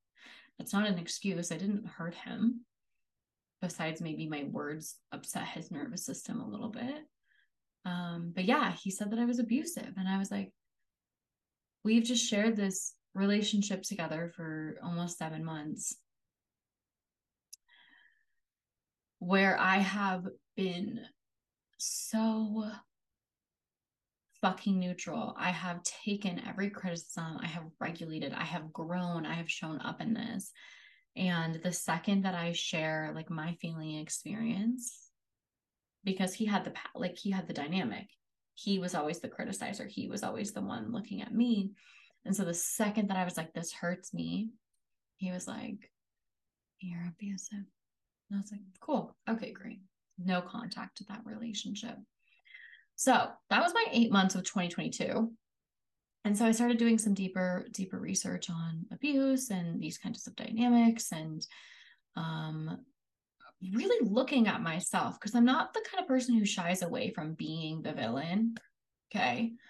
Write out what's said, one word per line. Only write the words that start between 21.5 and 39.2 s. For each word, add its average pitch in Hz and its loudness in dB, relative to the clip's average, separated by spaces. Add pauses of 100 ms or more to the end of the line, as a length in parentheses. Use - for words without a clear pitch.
so 220 0 (1700)
fucking 190 2
neutral. 175 -4
I 180 0
have 175 -4
taken 202 -4
every 202 -2
criticism. 170 -6
I - -6
have 165 -6 (140)
regulated. 160 -6
I - -6
have 160 -6
grown. 170 -2
I 160 -4
have 165 -4
shown 156 -4
up 160 -6
in 151 0
this." - -6 (640)
And 170 0
the 180 -2
second 190 0
that 190 0
I 170 -2
share, 156 -2
like, 160 -8
my 160 -4
feeling 156 -6
experience, 214 -4 (920)
because 190 0
he 220 -2
had 208 2
the 170 -6
pa-, - -12
like, - -4
he 202 -2
had 185 -2
the - -8
dynamic. 151 -2 (460)
He 196 0
was 180 -2
always 156 -2